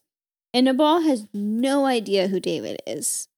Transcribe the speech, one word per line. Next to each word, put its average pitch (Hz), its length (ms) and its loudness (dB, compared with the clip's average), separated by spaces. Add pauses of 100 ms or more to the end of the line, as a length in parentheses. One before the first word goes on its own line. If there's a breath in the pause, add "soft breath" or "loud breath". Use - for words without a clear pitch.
(540)
And 254 120 4
Nabal 302 360 4
has 262 320 0
no 240 520 0
idea 196 440 0
who 185 100 0
David 139 480 -6
is. - 400 -6 (100)